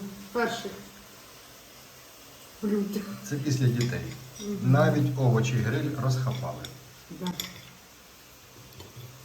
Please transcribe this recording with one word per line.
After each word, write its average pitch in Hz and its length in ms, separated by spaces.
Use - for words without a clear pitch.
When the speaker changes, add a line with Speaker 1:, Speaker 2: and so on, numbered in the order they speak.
Speaker 1:
перших 226 380
блюд. 208 240
Speaker 2:
Це 143 60
після 135 320
дітей. 120 340
Speaker 1:
Мгм. 202 160
Speaker 2:
Навіть 127 480
овочі 113 340
гриль 107 360
розхапали. - 600
Speaker 1:
Да. 180 80